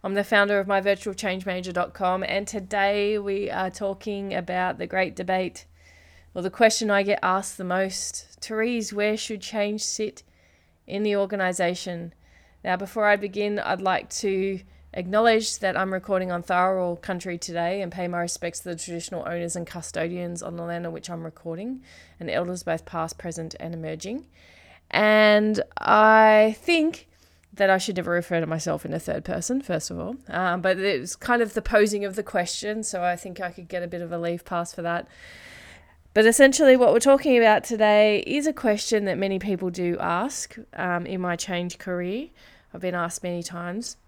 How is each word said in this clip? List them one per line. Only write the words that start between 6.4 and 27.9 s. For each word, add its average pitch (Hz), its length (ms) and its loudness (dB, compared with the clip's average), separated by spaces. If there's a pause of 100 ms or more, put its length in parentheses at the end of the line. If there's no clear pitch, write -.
the 180 100 -4
question 220 400 4
I 202 120 4
get 202 200 0
asked 190 340 0
the 190 80 -10
most, 185 760 -4
"Therese, 220 540 -4
where 208 240 0
should 214 240 -8
change 208 420 -4
sit - 400 -6 (600)
in 202 180 -4
the 208 140 2
organisation?" 180 960 -2 (500)
Now, 185 140 -2
before 202 300 -2
I 208 100 6
begin, 202 420 -4
I'd 185 220 -2
like 190 300 0
to 190 500 -2 (320)
acknowledge 220 680 2
that 190 160 0
I'm 190 180 -2
recording 185 380 -2
on 175 100 -4
Tharawal 180 600 0
country 180 360 -6
today 170 440 -4
and 180 100 -6
pay 175 160 -6
my 175 120 -4
respects 175 400 -6
to 180 100 -12
the 175 60 -6
traditional 170 520 -8
owners 170 280 -6
and 170 120 -8
custodians 175 760 -8
on 170 140 -10
the 170 80 -10
land 170 220 -6
on 165 80 -8
which 165 160 -12
I'm 170 140 -10
recording, 180 580 -10 (380)
and 170 100 -8
elders 175 340 -4
both 165 220 -4
past, 165 320 -8
present 165 420 -10
and 170 140 -10
emerging. 165 540 -10 (640)
And 214 680 6 (180)
I 214 800 8
think 330 480 2 (460)
that 196 180 2
I 190 80 6
should 185 160 -4